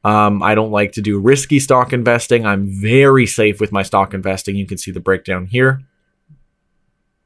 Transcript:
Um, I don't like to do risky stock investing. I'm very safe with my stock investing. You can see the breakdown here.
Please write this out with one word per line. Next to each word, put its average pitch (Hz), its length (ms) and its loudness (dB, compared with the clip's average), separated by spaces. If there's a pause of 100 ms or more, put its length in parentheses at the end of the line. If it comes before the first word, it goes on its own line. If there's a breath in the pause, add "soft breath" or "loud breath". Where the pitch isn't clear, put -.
Um, 104 400 2
I 107 100 2
don't 110 160 0
like 104 220 0
to 107 100 -8
do 101 160 -2
risky 135 400 2
stock 127 340 0
investing. 117 540 0
I'm 98 240 -2
very 123 560 4
safe 107 340 0
with 104 120 -2
my 98 100 -2
stock 98 320 -2
investing. 95 400 -6
You 98 140 -4
can 95 100 -8
see 95 140 -10
the 90 80 -10
breakdown 92 460 -4
here. 131 360 0 (1400)